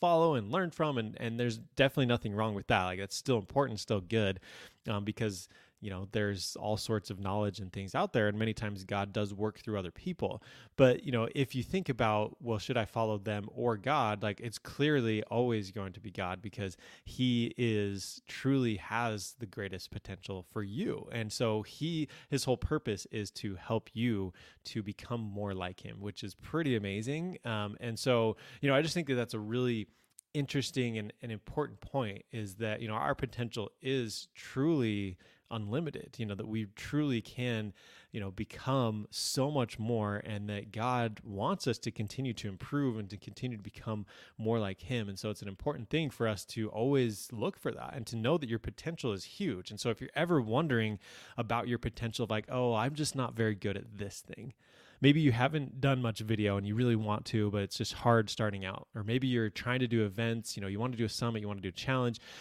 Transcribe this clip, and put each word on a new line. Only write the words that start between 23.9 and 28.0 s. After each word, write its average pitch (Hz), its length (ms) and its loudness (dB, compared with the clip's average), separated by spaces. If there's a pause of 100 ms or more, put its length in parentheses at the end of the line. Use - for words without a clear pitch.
you 107 400 0 (300)
to - 180 -6
become 107 400 -6
more 101 320 -4
like 92 280 -6
him, 107 180 -12
which 101 240 -8
is 101 100 -8
pretty 151 420 0
amazing. 113 680 -2
Um, 107 340 -2
and 117 200 -4
so, 113 380 4 (220)